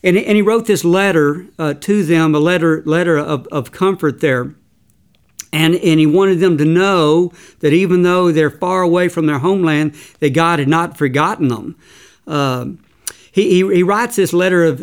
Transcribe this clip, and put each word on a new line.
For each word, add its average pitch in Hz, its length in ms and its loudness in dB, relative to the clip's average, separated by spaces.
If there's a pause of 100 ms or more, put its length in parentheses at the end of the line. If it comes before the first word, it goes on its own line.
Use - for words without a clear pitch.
And, 180 140 2
and 214 180 0
he 214 60 4
wrote 220 240 0
this 196 180 0
letter, 175 640 0 (120)
uh, 147 180 -4
to 202 280 -2
them, 160 320 2
a 151 40 0
letter, 160 440 0
letter 165 340 0
of, 151 300 -4
of 139 240 -6
comfort 185 480 -2
there. 131 340 -2 (1000)
And, 160 220 2
and 165 240 2
he 156 60 4
wanted 185 340 2
them 175 180 2
to 147 80 0
know 170 640 2 (300)
that 143 100 0
even 180 320 2
though 180 300 2
they're 151 180 0
far 185 300 -4
away 180 260 0
from 165 200 -2
their 147 120 -2
homeland, 156 560 0 (240)
that 147 120 0
God 165 280 0
had 135 80 -2
not 165 300 -2
forgotten 147 500 -2
them. 120 300 -6 (500)
Um, 139 560 -6 (540)
he, 220 120 2
he, 190 260 2
he 180 80 2
writes 214 320 -2
this 190 180 0
letter 180 320 2
of, 147 160 -2